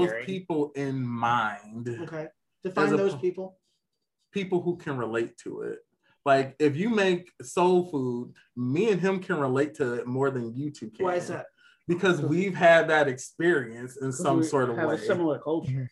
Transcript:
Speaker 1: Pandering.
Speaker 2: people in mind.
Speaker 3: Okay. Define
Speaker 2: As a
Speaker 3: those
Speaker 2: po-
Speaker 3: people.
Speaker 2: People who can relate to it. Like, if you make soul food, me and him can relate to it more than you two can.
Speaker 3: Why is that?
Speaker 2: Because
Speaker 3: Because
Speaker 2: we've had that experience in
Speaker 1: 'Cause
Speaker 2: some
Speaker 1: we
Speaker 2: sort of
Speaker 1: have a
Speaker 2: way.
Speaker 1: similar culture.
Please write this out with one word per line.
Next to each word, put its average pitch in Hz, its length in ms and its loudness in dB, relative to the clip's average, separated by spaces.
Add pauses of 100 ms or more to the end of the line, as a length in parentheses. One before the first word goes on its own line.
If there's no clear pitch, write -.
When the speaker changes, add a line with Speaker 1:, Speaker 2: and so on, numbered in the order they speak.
Speaker 1:
Pandering. 117 160 -6
Speaker 2:
people 160 500 -4
in 135 300 -4
mind. 117 840 -2 (140)
Speaker 3:
Okay. 156 240 -8 (360)
Define 175 220 0
Speaker 2:
As 147 80 4
a - 40 4
Speaker 3:
those 196 180 2
Speaker 2:
po- 131 40 -8
Speaker 3:
people. 185 400 -6 (720)
Speaker 2:
People 185 300 -2
who 170 160 -2
can 143 200 -6
relate 117 420 -2
to 107 220 -10
it. - 180 -8 (460)
Like, 135 340 2
if 147 180 4
you 202 120 0
make 190 400 2 (120)
soul 180 500 2
food, 123 420 -4 (220)
me 143 360 0
and 180 100 2
him 190 180 0
can 180 200 -2
relate 135 360 0
to 123 200 -2
it 120 120 -6
more 131 240 0
than 120 240 -6
you 143 160 -6
two 120 180 -12
can. 185 160 -4
Speaker 3:
Why 180 100 0
is 180 120 -4
that? - 200 -10 (400)
Speaker 2:
Because 175 300 2
Speaker 3:
Because 147 120 -2
Speaker 2:
we've 180 260 2
had 165 340 8
that 151 180 4
experience 127 880 -2
in 135 100 -6
Speaker 1:
'Cause 131 140 -4
Speaker 2:
some 139 160 2
Speaker 1:
we 131 60 4
Speaker 2:
sort 131 260 2
of 117 80 -4
Speaker 1:
have 160 80 0
a 151 100 0
Speaker 2:
way. - 20 -4
Speaker 1:
similar 165 420 0
culture. 135 520 -4